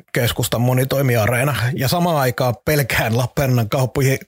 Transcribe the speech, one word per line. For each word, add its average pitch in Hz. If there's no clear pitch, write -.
keskustan 117
monitoimiareena. 127
Ja 131
samaan 175
aikaan 127
pelkään 127
Lappeenrannan 123
kaupunki-, 135